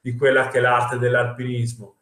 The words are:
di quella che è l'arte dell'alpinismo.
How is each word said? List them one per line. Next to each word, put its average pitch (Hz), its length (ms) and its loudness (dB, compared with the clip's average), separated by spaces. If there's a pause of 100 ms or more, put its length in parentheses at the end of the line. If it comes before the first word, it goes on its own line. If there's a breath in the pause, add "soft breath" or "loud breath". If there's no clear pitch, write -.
di 123 160 -6
quella 135 320 4
che - 80 -2
è 123 60 4
l'arte 123 340 0
dell'alpinismo. 120 1040 -4